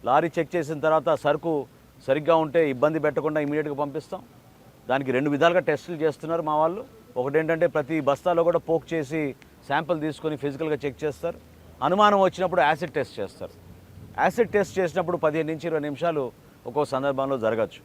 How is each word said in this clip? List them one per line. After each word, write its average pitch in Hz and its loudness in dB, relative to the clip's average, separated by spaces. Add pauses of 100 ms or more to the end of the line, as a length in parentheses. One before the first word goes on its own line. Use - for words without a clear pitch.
లారీ 156 4
చెక్ 160 -2
చేసిన 151 -2
తర్వాత 156 2 (140)
సరుకు 151 0 (540)
సరిగ్గా 151 2
ఉంటే 156 2 (140)
ఇబ్బంది 151 0
పెట్టకుండా 151 -2
ఇమీడియట్‌గా 147 -4
పంపిస్తాం. 147 -10 (720)
దానికి 131 0
రెండు 147 2
విధాలుగా 170 4
టెస్టులు 156 -4
చేస్తున్నారు 160 -2
మా 151 0
వాళ్ళు. 175 0 (380)
ఒకటేంటంటే 160 2
ప్రతి 151 -2 (120)
బస్తాలో 170 2
కూడా 170 2
పోక్ 160 0
చేసి 156 -2 (480)
శాంపిల్ 156 0
తీసుకొని 151 -4
ఫిజికల్గా 147 -4
చెక్ 139 -6
చేస్తారు. 160 -6 (480)
అనుమానం 202 4
వచ్చినప్పుడు 180 0
యాసిడ్ 160 -2
టెస్ట్ 135 -4
చేస్తారు. 92 -10 (680)
యాసిడ్ 190 2
టెస్ట్ 202 0
చేసినప్పుడు 175 -2
పదిహేను 156 2
నుంచి 156 -8
ఇరవై 156 0
నిమిషాలు 147 -2 (460)
ఒక్కో 135 0 (100)
సందర్భంలో 135 0
జరగచ్చు. 110 0